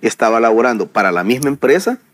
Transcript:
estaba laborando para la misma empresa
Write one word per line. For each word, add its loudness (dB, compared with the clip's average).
estaba 0
laborando 2
para 0
la -2
misma -2
empresa 0